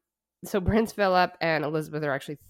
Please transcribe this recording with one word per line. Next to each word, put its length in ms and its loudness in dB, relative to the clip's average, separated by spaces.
so 160 -2
Prince 320 2
Philip 480 2
and 240 0
Elizabeth 400 -4
are 80 -2
actually 240 -6